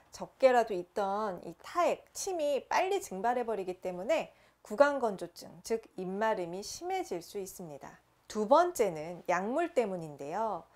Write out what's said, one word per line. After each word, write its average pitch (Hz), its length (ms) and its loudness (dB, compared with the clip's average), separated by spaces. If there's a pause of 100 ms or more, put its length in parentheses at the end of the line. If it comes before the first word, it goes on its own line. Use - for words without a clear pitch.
(120)
적게라도 233 600 4
있던 196 720 -2
이 170 160 -10
타액, - 540 0
침이 294 520 -2
빨리 370 320 2
증발해버리기 202 840 -2
때문에 190 520 -2 (300)
구강건조증, 214 1000 2
즉 226 220 -4 (140)
입마름이 190 680 -2
심해질 349 580 -6
수 - 160 -14
있습니다. 185 640 -12 (280)
두 214 200 -2
번째는 202 840 4
약물 240 460 0
때문인데요. 175 880 -2 (120)